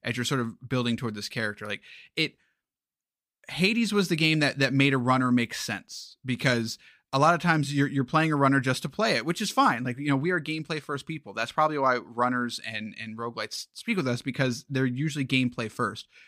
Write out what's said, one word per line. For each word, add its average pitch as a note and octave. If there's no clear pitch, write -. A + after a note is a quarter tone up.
as A#2+
you're B2
sort C3
of A#2
building A#2+
toward A2
this G#2
character. G#2+
Like, G#2
it, D#3
Hades G#3
was G3+
the F3
game D#3
that, C#3+
that C3+
made C#3
a C3+
runner B2+
make A#2+
sense, -
because A#2+
a C3+
lot D#3+
of E3
times D#3
you're, C#3+
you're C3+
playing D#3
a D3
runner C#3
just C3
to D#3
play G#3+
it, A#2
which E3
is G#3
fine. E3
Like, A#2+
you C#3+
know, C#3
we D#3+
are F3
gameplay D#3
first C#3+
people. D3
That's A2+
probably D#3
why B2+
runners A#2+
and, A2
and A2
roguelites A#2
speak -
with C#3+
us, A#2+
because B2+
they're C3+
usually C#3
gameplay B2
first. A2